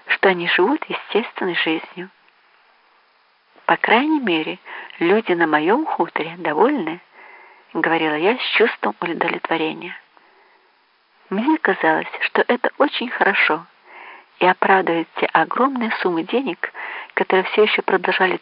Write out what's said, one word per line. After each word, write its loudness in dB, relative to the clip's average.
что 2
они 0
живут 2
естественной -4
жизнью. -4
«По 2
крайней 2
мере, -2
люди 2
на 2
моём 2
хуторе -4
довольны», 0
говорила 0
я 0
с -8
чувством 0
удовлетворения. -4
Мне 0
казалось, 0
что 0
это 0
очень 0
хорошо 0
и 2
оправдывает 2
те 0
огромные 0
суммы 0
денег, -4
которые 2
всё 4
ещё 2
продолжали 0